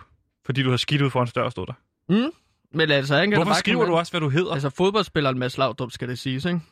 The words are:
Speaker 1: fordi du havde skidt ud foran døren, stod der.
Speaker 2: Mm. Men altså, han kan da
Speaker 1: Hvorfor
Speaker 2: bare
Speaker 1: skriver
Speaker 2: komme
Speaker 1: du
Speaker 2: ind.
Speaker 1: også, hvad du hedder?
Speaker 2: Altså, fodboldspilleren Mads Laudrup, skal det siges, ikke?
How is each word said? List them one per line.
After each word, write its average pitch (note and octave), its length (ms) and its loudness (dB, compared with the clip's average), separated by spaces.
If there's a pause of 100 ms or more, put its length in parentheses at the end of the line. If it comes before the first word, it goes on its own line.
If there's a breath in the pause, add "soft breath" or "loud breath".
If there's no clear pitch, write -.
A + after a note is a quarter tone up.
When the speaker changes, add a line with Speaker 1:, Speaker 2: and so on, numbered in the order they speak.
(460)
Speaker 1:
fordi C3+ 180 0
du C3 60 2
havde B2 80 2
skidt C#3+ 240 0
ud C#3 80 2
foran B2 180 0
døren, A#2 240 -4
stod F#2 140 -8
der. C3 80 -12 (360)
Speaker 2:
Mm. A#3 200 2 (440)
Men D#3 180 0
altså, C#3 240 2
han D#3+ 80 4
kan G3+ 80 2
da G#3 60 2
Speaker 1:
Hvorfor E3+ 120 2
Speaker 2:
bare F3+ 100 2
Speaker 1:
skriver G#3 180 0
Speaker 2:
komme A3 140 2
Speaker 1:
du E3+ 40 2
Speaker 2:
ind. E3 40 4
Speaker 1:
også, E3+ 120 -4
hvad F3 100 -2
du D3+ 80 0
hedder? E3 220 2
Speaker 2:
Altså, C#3 180 -2
fodboldspilleren E3+ 680 0
Mads B2+ 180 -4
Laudrup, B2+ 340 -2
skal - 160 -10
det B2 120 -8
siges, C3 260 -4
ikke? F3 140 0 (120)